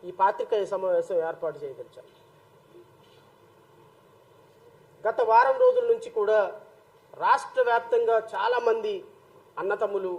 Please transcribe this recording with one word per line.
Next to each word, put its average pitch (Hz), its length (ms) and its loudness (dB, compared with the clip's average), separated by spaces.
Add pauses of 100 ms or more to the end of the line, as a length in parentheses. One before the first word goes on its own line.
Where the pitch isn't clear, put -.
ఈ 180 40 -12
పాత్రికేయ 196 540 0
సమావేశం 185 520 -2 (120)
ఏర్పాటు 156 340 -8
చేయదలిచాను. 127 480 -16 (3000)
గత 466 140 -2
వారం 480 420 6
రోజుల 508 280 4
నుంచి - 260 -2
కూడా 214 220 2 (880)
రాష్ట్ర 254 440 0
వ్యాప్తంగా 233 480 0 (160)
చాలామంది 220 600 -2 (680)
అన్నతమ్ములు 196 580 -4